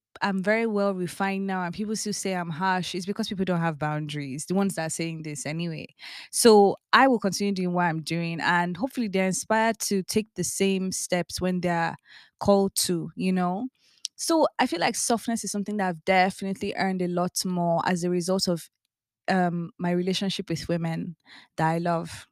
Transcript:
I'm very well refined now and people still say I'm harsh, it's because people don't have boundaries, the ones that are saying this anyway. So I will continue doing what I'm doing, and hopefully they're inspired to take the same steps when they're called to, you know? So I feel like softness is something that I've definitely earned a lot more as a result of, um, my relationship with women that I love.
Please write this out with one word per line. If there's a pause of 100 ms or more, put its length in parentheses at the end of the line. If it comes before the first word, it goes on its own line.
(220)
I'm
very
well
refined
now
and
people
still
say
I'm
harsh,
it's
because
people
don't
have
boundaries,
the
ones
that
are
saying
this
anyway. (440)
So (160)
I
will
continue
doing
what
I'm
doing,
and
hopefully
they're
inspired
to
take
the
same
steps
when
they're (440)
called
to,
you
know? (480)
So (100)
I
feel
like
softness
is
something
that
I've
definitely
earned
a
lot
more
as
a
result
of, (600)
um,
my
relationship
with
women (400)
that
I
love.